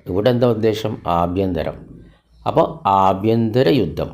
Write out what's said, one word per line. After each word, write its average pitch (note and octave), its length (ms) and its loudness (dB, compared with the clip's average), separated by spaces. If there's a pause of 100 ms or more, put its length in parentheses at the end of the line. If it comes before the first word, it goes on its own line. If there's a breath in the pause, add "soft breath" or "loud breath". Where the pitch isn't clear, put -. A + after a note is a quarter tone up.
ഇവിടെ F#2 240 0
എന്താ B2 200 2
ഉദ്ദേശം? A2 440 -2 (240)
ആഭ്യന്തരം. F2 600 -2 (680 loud breath)
അപ്പോൾ B2+ 220 0 (320)
ആഭ്യന്തര A2 680 2 (120)
യുദ്ധം, D#2+ 340 -4